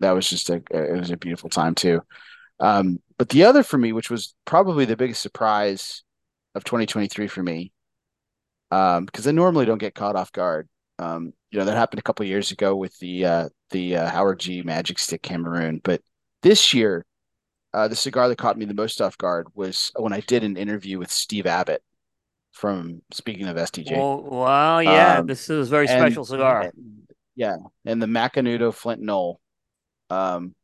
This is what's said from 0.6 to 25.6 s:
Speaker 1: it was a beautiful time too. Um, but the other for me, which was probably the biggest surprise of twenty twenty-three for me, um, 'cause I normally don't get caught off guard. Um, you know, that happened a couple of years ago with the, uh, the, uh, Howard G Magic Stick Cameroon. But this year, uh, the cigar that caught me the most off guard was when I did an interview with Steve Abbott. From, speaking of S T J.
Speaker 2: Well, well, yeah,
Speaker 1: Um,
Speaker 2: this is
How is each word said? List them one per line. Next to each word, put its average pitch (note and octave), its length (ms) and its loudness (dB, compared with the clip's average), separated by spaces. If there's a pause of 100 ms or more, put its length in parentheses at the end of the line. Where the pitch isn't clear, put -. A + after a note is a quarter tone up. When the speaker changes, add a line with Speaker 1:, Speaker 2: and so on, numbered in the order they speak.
Speaker 1:
it D#2+ 280 -2
was F2+ 120 -6
a F2 60 -6
beautiful E2+ 340 -10
time E2+ 240 2
too. E2+ 260 2 (600)
Um, F#2+ 400 2 (180)
but B2 100 0
the D3+ 160 8
other B3 180 10
for - 160 -2
me, A2+ 140 2
which A2+ 180 -6
was A#2 240 -6 (100)
probably E3 400 4
the A2+ 120 2
biggest A#2+ 260 -2
surprise G#2 800 -2 (520)
of G2+ 100 -10
twenty A2+ 220 -2
twenty-three G#2 420 -4
for F#2+ 140 -8
me, F2 300 -6 (1000)
um, F2+ 360 2
'cause G#2+ 200 -8
I C#3+ 60 2
normally D#3+ 340 4
don't A2 120 2
get G2+ 160 -8
caught G2+ 220 -4
off F#2 160 -4
guard. E2 360 -4 (300)
Um, E2 340 -8 (180)
you G#2+ 80 -6
know, G2 60 0
that G#2 120 0
happened A2+ 220 0
a - 40 -8
couple - 220 -4
of G2 40 -4
years G2 240 -2
ago G2 240 0
with F#2+ 220 -8
the, F2+ 260 -4
uh, E2+ 240 0 (220)
the, F2+ 260 -2
uh, E2+ 140 -2
Howard F#2+ 300 0
G F2+ 220 -8
Magic E2+ 360 -6
Stick - 240 -6
Cameroon. E2+ 640 -4
But F2+ 160 0 (420)
this G3+ 300 6
year, G#2 320 2 (720)
uh, G#2+ 140 2
the A2+ 80 -8
cigar B2+ 320 2
that A#2+ 100 -2
caught A2+ 180 0
me A2 80 -6
the G2+ 100 -6
most G#2+ 260 -4
off F#2+ 180 -2
guard F2 360 -4
was F#2+ 420 -6
when A2 160 -2
I G2+ 80 -4
did A#2+ 240 2
an G2+ 120 -2
interview G2 420 -6
with F2+ 120 -10
Steve - 360 -4
Abbott. - 360 0 (720)
From, F2 480 -6 (100)
speaking G2 360 -10
of E2+ 100 -6
S - 120 -4
T C3+ 140 -12
J. C3+ 120 -4
Speaker 2:
Well, C#3 260 -2
well, C#3+ 600 2
yeah, D#3+ 360 6
Speaker 1:
Um, E3 80 -2
Speaker 2:
this C3+ 240 -6
is D3 180 -2